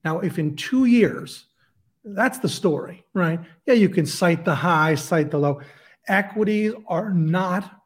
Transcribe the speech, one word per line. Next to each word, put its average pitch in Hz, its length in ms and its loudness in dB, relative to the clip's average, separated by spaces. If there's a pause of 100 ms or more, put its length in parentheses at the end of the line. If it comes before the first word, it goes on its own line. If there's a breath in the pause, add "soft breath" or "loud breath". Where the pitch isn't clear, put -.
Now, 165 160 -2
if 170 180 -4
in 151 180 -4
two 254 300 0
years, 226 600 2 (560)
that's 226 360 -2
the 190 100 -2
story, - 640 -4
right? 165 280 0 (260 loud breath)
Yeah, 262 80 4
you 202 160 6
can 170 160 0
cite 165 380 0
the 165 100 2
high, 160 420 2
cite 151 340 0
the 151 80 0
low. 143 220 0 (480 loud breath)
Equities 208 640 0 (160)
are 190 240 -2
not 180 720 -2